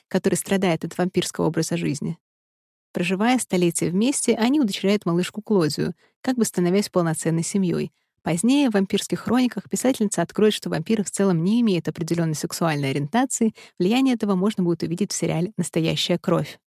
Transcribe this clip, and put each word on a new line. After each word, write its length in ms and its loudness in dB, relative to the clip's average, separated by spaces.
который 300 0
страдает 480 0
от 120 -10
вампирского 500 -2
образа 300 -2
жизни. 400 -4
Проживая 480 0
столетия 500 0
вместе, 460 0
они 240 2
удочеряют 440 0
малышку 380 -2
Клодию, 520 0
как 160 -2
бы 80 2
становясь 460 0
полноценной 520 0
семьёй. 480 -2
Позднее 480 2
в 20 -6
«Вампирских 480 0
хрониках» 480 0
писательница 540 0
откроет, 320 2
что 160 -6
вампиры 340 0
в 60 -8
целом 340 2
не 160 2
имеют 280 2
определённой 460 -2
сексуальной 540 -2
ориентации, 640 0
влияние 360 2
этого 200 0
можно 300 0
будет 180 0
увидеть 300 -4
в 20 -6
сериале 440 -2
«Настоящая 600 -2
кровь». 500 -2